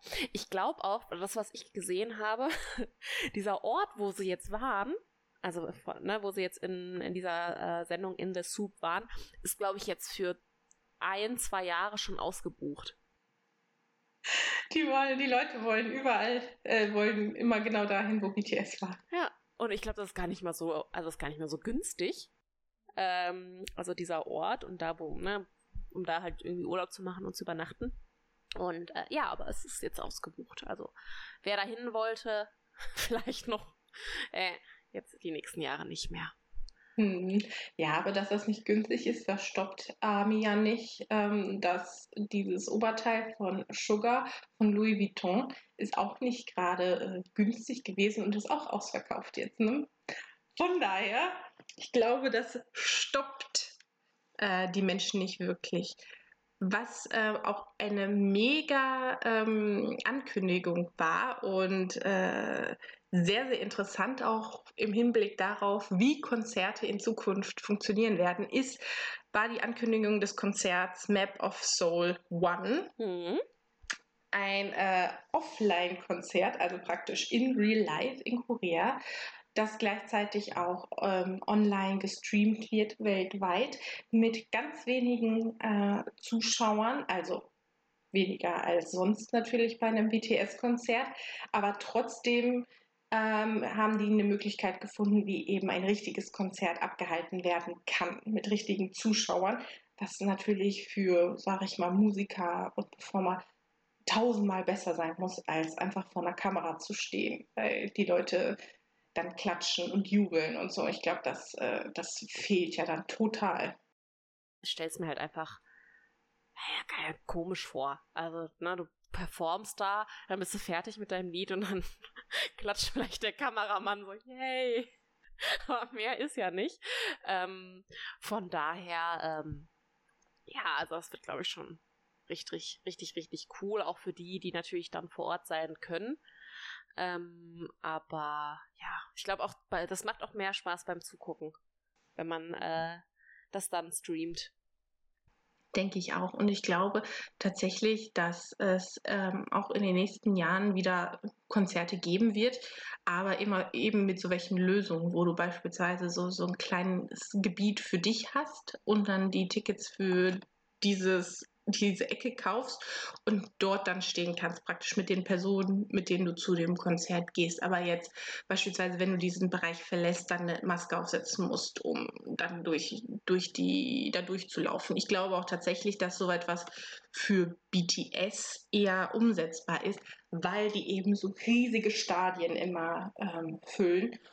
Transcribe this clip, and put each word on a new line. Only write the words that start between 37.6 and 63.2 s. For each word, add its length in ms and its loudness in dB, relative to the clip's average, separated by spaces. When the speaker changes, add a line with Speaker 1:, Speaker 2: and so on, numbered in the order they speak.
Speaker 2:
Ja, 180 2
aber 180 2
dass 180 0
das 180 2
nicht 180 0
günstig 400 2
ist, 240 0
das 160 0
stoppt 540 -6
Army 440 4
ja 120 4
nicht. 560 2
Ähm, 500 2
dass 540 -2
dieses 540 0
Oberteil 680 0
von 320 -2
Sugar, 580 2
von 160 6
Louis 240 4
Vuitton, 560 2
ist 180 -4
auch 260 0
nicht 340 -4
gerade, 680 0
äh, 120 -14
günstig 480 0
gewesen 400 0
und 120 2
ist 140 -4
auch 180 0
ausverkauft 720 -4
jetzt, 220 -6
ne? 280 2
Von 220 2
daher, 520 2
ich 160 -14
glaube, 400 4
das 280 -2
stoppt, 1040 -2
äh, 320 2
die 100 2
Menschen 380 2
nicht 200 -2
wirklich. 560 -2
Was, 520 -2
äh, 320 4
auch 240 -2
eine 300 0
mega, 1160 4
ähm, 800 2
Ankündigung 920 0
war 460 0
und, 600 2
äh, 720 2
sehr, 360 4